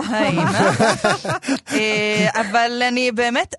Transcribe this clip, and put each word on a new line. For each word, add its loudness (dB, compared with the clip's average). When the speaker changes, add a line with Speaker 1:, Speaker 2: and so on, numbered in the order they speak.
Speaker 1:
היי, 0
אמא. 2
Speaker 2:
<laughs> -4
Speaker 1:
אה, 0
אבל 0
אני 0
באמת, -2